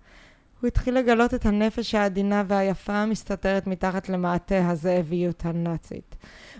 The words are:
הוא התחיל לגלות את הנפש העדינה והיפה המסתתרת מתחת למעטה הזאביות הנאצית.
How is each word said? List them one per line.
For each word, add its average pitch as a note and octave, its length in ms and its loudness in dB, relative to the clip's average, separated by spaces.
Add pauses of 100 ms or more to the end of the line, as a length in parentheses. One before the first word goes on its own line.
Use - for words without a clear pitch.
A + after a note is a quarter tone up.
(600)
הוא A#3+ 80 0
התחיל B3 300 0
לגלות A#3+ 360 4
את A#3 120 0
הנפש G#3+ 480 0
העדינה G3+ 520 2
והיפה G3 460 0
המסתתרת G3+ 760 -2
מתחת F#3 420 -4
למעטה F3+ 640 0
הזאביות F3 760 0
הנאצית. E3+ 720 -6 (440)